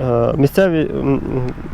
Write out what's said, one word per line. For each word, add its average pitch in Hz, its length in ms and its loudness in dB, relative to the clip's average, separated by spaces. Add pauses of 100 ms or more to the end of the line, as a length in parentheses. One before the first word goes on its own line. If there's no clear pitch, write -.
е, 117 280 2
місцеві, 160 440 2
м, 139 340 0
м, 127 60 -2 (540)